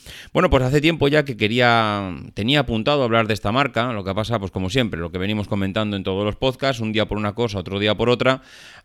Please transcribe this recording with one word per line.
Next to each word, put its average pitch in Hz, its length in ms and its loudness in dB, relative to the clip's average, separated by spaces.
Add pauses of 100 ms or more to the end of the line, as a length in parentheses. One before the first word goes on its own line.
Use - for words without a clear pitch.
(340)
Bueno, - 160 4
pues 131 140 4
hace 131 160 4
tiempo 147 300 2
ya 147 160 2
que 135 100 -6
quería, 107 800 2 (180)
tenía 131 280 2
apuntado 123 420 0
hablar 113 240 2
de 110 60 2
esta 101 180 -4
marca. 123 400 0
Lo 101 140 -6
que 95 100 -2
pasa, 107 240 -2
pues 98 100 -6
como 92 200 -4
siempre, 101 300 -2
lo 82 120 -6
que 87 60 -6
venimos 101 300 -4
comentando 101 500 -2
en 92 60 -6
todos 98 220 -2
los 104 120 -4
podcasts, 131 440 -2
un 110 120 -4
día 107 120 2
por 101 120 -4
una 104 180 -4
cosa, 110 240 -2
otro 92 200 -4
día 104 160 2
por 113 140 0
otra, 123 320 2 (440)